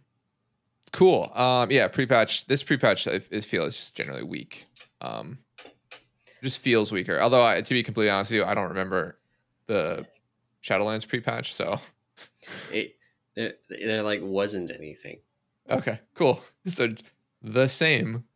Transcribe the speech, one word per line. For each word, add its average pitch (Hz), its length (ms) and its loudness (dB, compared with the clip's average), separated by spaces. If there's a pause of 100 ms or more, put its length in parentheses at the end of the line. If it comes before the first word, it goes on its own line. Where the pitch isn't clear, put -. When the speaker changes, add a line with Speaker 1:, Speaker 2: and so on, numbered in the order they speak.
(920)
Speaker 1:
cool. 175 440 6
Um, 123 340 4
yeah, 120 180 4
pre-patch, 120 600 2
this 143 160 0
pre-patch, 123 440 2
I, - 80 0 (160)
I 107 100 -4
feel 87 240 -2
is 71 100 -6
just - 200 -10
generally 69 280 -8
weak. - 420 -12 (360)
Um, 62 360 -10 (1040)
just 131 180 -4
feels 110 320 2
weaker. 87 280 -2
Although, 120 260 6
I, 98 160 4
to 113 120 -2
be 123 100 2
completely 107 260 0
honest 101 220 0
with 113 60 2
you, 98 80 4
I 101 80 0
don't 101 160 -2
remember 92 500 -2 (480)
the 85 380 -2 (560)
Shadowlands 107 460 -2
pre-patch, 120 460 -6
so. - 260 -4 (920)
Speaker 2:
It, - 240 -6 (400)
there, 110 180 -6 (160)
there, 110 340 -4
like, 104 180 -2
wasn't 98 480 -4
anything. - 500 -16 (500)
Speaker 1:
Okay, - 300 -2 (160)
cool. 139 280 2 (220)
So, 135 240 0 (520)
the 120 260 2
same. 123 580 0 (100)